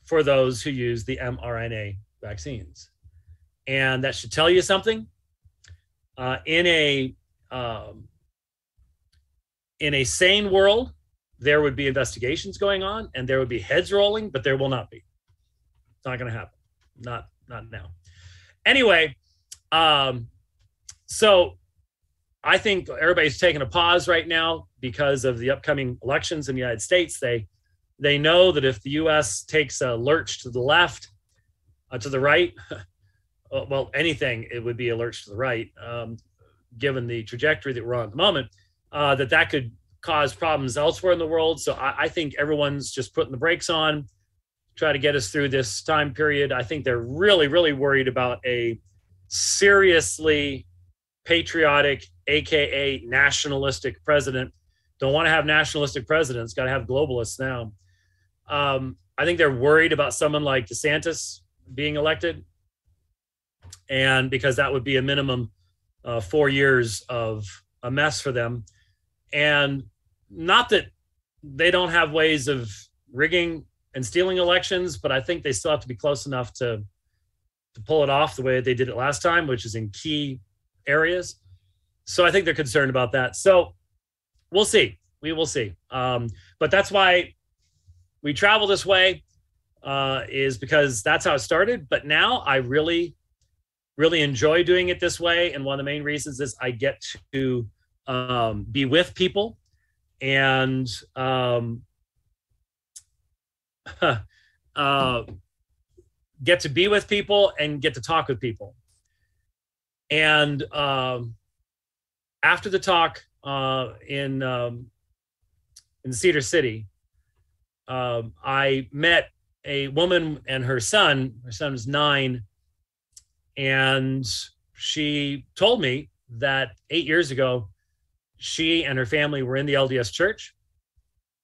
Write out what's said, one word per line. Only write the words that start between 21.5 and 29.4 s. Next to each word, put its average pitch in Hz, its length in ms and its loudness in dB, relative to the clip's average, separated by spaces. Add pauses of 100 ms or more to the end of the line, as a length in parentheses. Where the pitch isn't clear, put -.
I 180 100 6
think 190 320 -2
everybody's 160 480 2
taking 156 240 2
a 131 40 -2
pause 175 420 2
right 165 180 2
now 165 420 -2 (120)
because 131 460 -2
of 123 120 0
the 120 140 -4
upcoming 131 500 -2
elections 143 460 -4
in 135 80 -4
the 127 60 -4
United 120 200 -4
States. 175 380 0
They, 120 280 -4 (520)
they 143 180 2
know 175 360 6
that 147 100 0
if 131 180 0
the 135 100 -8
U 160 180 0
S 151 340 0